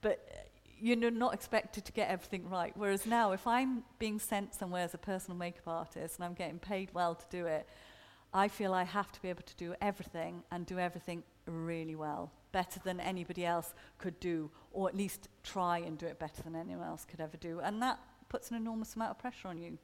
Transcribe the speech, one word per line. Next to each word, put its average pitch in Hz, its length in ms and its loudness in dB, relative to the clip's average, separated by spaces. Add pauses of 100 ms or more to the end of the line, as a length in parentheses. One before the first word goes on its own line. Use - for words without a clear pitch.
but, - 320 2
uh, 50 60 -10 (440)
you're 240 140 6 (140)
not 240 240 4
expected - 500 0
to - 80 -10
get 214 160 2
everything 180 400 -2
right. 180 260 0
Whereas 196 300 2
now, 220 280 6
if 196 140 0
I'm 247 380 4 (140)
being 214 200 0
sent 202 360 0
somewhere 180 280 0
as 175 120 -2
a 170 40 -6
personal 185 380 -2
makeup 175 320 -4
artist 165 480 -4
and 180 80 -4
I'm 175 80 -4
getting 175 260 -4
paid 190 360 -2
well 175 200 4
to 180 140 -14
do 175 160 -2
it, 156 240 0 (640)
I 196 160 6
feel 202 240 2
I 185 120 6
have 190 280 0
to - 80 -16
be 190 80 -4
able 180 140 -4
to - 140 -16
do 175 260 -6
everything 175 680 -2
and 175 140 -2
do 180 140 -4
everything 175 440 -2 (220)
really 165 520 -2
well, 151 360 -2 (200)
better 180 300 0
than 185 160 0
anybody 180 460 -2
else 170 300 2 (240)
could 180 220 -4
do, 160 300 0 (220)
or 190 160 2
at 175 80 0
least 196 320 -2 (140)
try 175 380 2
and 160 180 -4
do 165 80 -4
it - 120 -4
better 151 240 -6
than 165 140 -6
anyone 170 300 -4
else 160 180 -6
could 165 160 -12
ever 156 160 -6
do. 170 240 -6
And 208 220 0
that 254 160 2 (320)
puts - 200 -4
an 233 60 -2
enormous 220 400 -2
amount 220 140 0
of - 80 -6
pressure 247 300 -8
on 170 100 -4
you. 170 260 -8